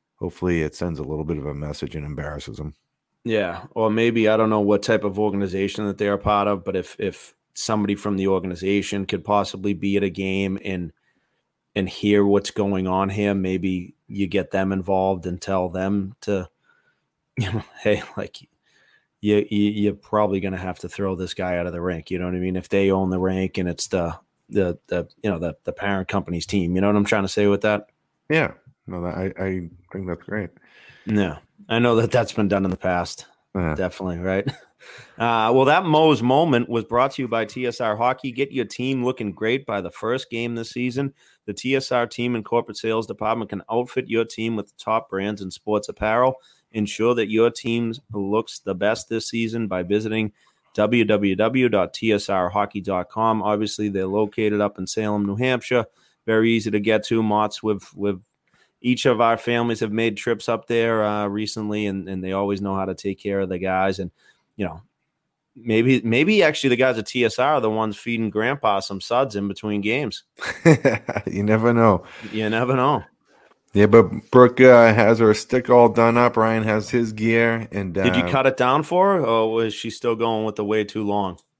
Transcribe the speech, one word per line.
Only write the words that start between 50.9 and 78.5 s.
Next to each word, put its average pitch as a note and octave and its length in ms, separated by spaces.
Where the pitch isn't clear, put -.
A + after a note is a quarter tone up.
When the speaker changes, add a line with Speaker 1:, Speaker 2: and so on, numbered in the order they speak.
Speaker 2:
w G2+ 320
w A#2 340
dot G2 260
t A2+ 180
s G2+ 160
r F#2 180
hockey G2+ 320
dot F2+ 300
com. A2 320
Obviously, G#2 480
they're F#2+ 160
located G#2 560
up G#2 160
in F#2 80
Salem, G#2 400
New G2+ 100
Hampshire. B2 500
Very A2+ 240
easy A2 180
to G#2 100
get G#2+ 260
to. A2+ 180
Mott's G#2+ 400
with, G#2 320
with G2+ 260
each B2 260
of A#2 120
our A#2 180
families A#2 420
have G#2+ 120
made A2+ 240
trips A#2 320
up A2+ 200
there, A2+ 360
uh, G#2 220
recently, G#2 640
and, G2 200
and F#2+ 160
they F#2+ 100
always G2 280
know G2 140
how F#2+ 100
to F#2+ 80
take G2 260
care G2 200
of F#2+ 100
the F#2 80
guys. F#2 400
And, F#2 140
you G2+ 100
know, E2 160
maybe, A#2 460
maybe D#3 420
actually D3+ 260
the B2 60
guys B2 220
at G#2+ 100
T B2 180
S G#2+ 140
R C#3+ 160
are C3 60
the A2 80
ones A2 280
feeding A2+ 320
Grandpa A2 500
some F#2+ 220
suds A#2+ 340
in G2+ 120
between G#2 340
games. A2+ 420
Speaker 1:
<laughs> - 20
You G2+ 180
never A2 300
know. A2 300
Speaker 2:
You G#2+ 180
never B2 260
know. B2+ 280
Speaker 1:
Yeah, G2+ 140
but G#2+ 440
Brooke, B2 300
uh, A#2 320
has A2 260
her G#2+ 140
stick B2+ 360
all A#2+ 200
done A#2 280
up. A#2+ 200
Ryan A2 260
has G#2+ 260
his A#2 240
gear. A2+ 580
And, F#2+ 220
Speaker 2:
Did F#2+ 220
you F2 80
Speaker 1:
uh, F2 80
Speaker 2:
cut C3+ 160
it C3 100